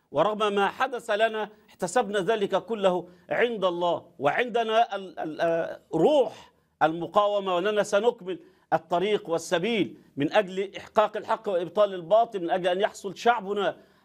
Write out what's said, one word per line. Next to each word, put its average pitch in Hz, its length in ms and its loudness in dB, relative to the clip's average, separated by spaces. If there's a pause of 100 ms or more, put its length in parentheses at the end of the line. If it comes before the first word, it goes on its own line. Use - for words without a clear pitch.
(100)
ورغم 202 420 0
ما 202 160 2
حدث 247 420 -4
لنا، 214 380 0 (200)
احتسبنا 202 520 -2
ذلك 190 440 0
كله 185 440 0 (220)
عند 208 340 0
الله، 175 420 -2 (120)
وعندنا 220 800 2
ال-، 190 220 -12
ال-، 156 220 -6
آه، 165 400 -2 (140)
روح 220 580 2 (300)
المقاومة، 190 720 0
وأننا 202 280 0
سنكمل 202 560 0 (340)
الطريق 185 560 0
والسبيل 170 680 -2 (200)
من 147 160 -2
أجل 190 440 -2
إحقاق 208 400 0
الحق 208 320 -4
وإبطال 190 460 0
الباطل، 196 460 0
من 170 100 -4
أجل 180 180 0
أن 180 120 -2
يحصل 202 360 -4
شعبنا 202 600 0 (280)